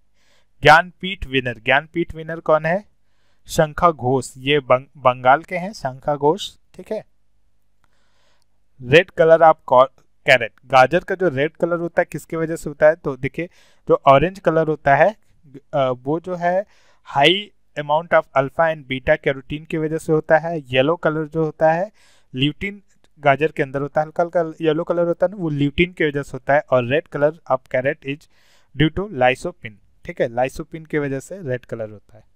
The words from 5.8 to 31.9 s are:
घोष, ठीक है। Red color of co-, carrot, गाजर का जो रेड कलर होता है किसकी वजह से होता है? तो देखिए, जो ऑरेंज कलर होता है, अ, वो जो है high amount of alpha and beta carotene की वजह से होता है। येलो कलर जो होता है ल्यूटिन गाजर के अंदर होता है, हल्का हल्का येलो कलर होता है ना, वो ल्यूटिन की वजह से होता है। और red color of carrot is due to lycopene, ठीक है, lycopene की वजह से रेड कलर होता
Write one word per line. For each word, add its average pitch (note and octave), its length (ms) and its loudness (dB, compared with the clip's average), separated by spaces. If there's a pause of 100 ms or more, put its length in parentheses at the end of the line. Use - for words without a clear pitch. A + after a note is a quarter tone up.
घोष, D3 420 -2 (160)
ठीक - 180 -18
है। G#3+ 140 -8 (1800)
Red D3+ 220 4
color D#3+ 340 4
of D#3+ 160 8 (180)
co-, C3 140 6 (420)
carrot, B2 360 0
गाजर C3 380 4
का G3 120 -6
जो F3+ 140 0
रेड C#3 280 -2
कलर E3+ 220 -2
होता E3+ 220 -2
है E3+ 100 -4
किसकी - 240 -12
वजह D#3+ 200 -6
से D#3+ 140 -12
होता D3+ 160 -2
है? D#3 100 4
तो C#3+ 220 -8
देखिए, C#3 280 -8 (420)
जो D#3+ 200 2
ऑरेंज D3+ 320 4
कलर D#3+ 280 0
होता C#3+ 280 0
है, F3 220 2 (560)
अ, C3+ 160 0
वो C3 300 -6
जो F3+ 160 -12
है F3 300 -2 (520)
high F3 280 2 (380)
amount D3+ 260 -4
of D#3+ 160 2 (120)
alpha D#3+ 380 -2
and D3 100 -16
beta C3 320 -2 (100)
carotene D3 380 -6
की E3 120 -6
वजह D#3 200 -4
से D#3+ 160 -4
होता D#3 240 2
है। E3 220 -6
येलो C3 360 0
कलर D#3 320 -4
जो D#3+ 180 -6
होता D#3+ 260 0
है F3+ 200 -4 (440)
ल्यूटिन F#3+ 480 -6 (360)
गाजर C#3+ 320 2
के D#3 120 -4
अंदर C3+ 180 -6
होता D3 200 -2
है, D3+ 60 -6
हल्का E3 160 -4
हल्का E3 420 -4
येलो D#3 180 2
कलर E3+ 240 -2
होता E3+ 180 -2
है F3+ 60 -4
ना, G#3+ 60 -16
वो E3+ 120 -4
ल्यूटिन D3 440 -2
की E3+ 120 -2
वजह C#3+ 180 -4
से - 100 -16
होता C#3 200 -2
है। D3 60 4
और B2+ 260 0
red C#3 260 -4
color D3+ 260 -2 (140)
of - 240 -4
carrot C3+ 300 -4
is C#3 240 -12 (520)
due D#3 180 0
to G#3 120 -8
lycopene, B2+ 960 -4
ठीक F3 160 -10
है, C#3 80 -2
lycopene C3+ 580 -8
की D#3 100 -4
वजह C3+ 220 -4
से F3+ 220 -16
रेड B2+ 240 -8
कलर A2+ 240 -12
होता G#2 280 -20